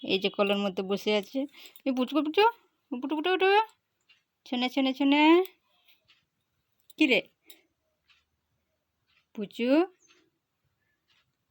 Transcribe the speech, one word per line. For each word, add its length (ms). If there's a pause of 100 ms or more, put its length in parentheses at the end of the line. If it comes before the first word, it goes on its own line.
এই 160
যে 100
কলের 300
মধ্যে 240
বসে 300
আছে। 260 (440)
এই 100
পুচকু, 280
পুচু, 220 (480)
পুটু, 240
পুটু, 160
পুটু, 180 (960)
ছেনে, 240
ছেনে, 240
ছেনে। 280 (1700)
কি 140
রে? 120 (2250)
পুচু, 340 (1800)